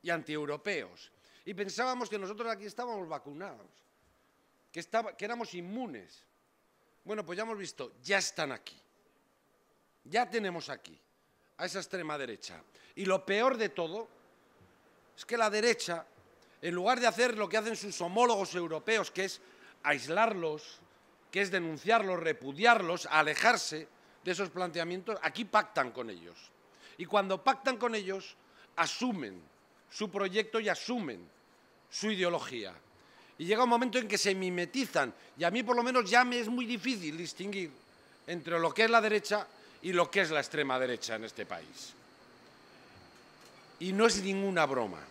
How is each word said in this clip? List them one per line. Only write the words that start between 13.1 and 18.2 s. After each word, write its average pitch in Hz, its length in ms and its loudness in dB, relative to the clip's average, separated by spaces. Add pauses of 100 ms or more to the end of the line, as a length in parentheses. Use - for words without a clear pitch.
peor 233 320 4
de 220 100 0
todo 180 400 -6 (1080)
es - 100 -18
que 240 100 -2
la 220 140 4
derecha, 214 560 0 (560)
en 170 120 -2
lugar 208 240 4
de 240 100 4
hacer 226 280 2
lo 208 100 0
que 202 120 0
hacen 220 180 -2
sus 196 240 -8
homólogos 196 540 2